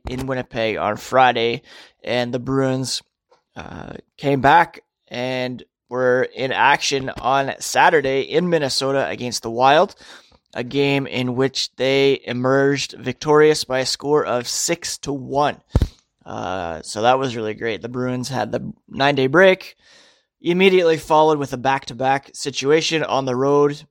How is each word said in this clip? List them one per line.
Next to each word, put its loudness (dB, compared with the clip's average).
in -8
Winnipeg -4
on -2
Friday, 2
and -4
the -4
Bruins, -2
uh, -14
came -2
back 4
and -6
were 2
in -4
action 2
on -2
Saturday 2
in 0
Minnesota 0
against -8
the -8
Wild, 4
a -6
game -2
in -6
which -4
they 2
emerged 0
victorious 2
by -2
a -2
score -2
of -2
six -6
to -10
one. -2
Uh, -6
so -6
that 4
was -4
really -6
great. -6
The -10
Bruins -6
had -4
the -8
nine-day 0
break, 4
immediately 4
followed 2
with -6
a -6
back-to-back -4
situation -2
on -2
the -4
road, 0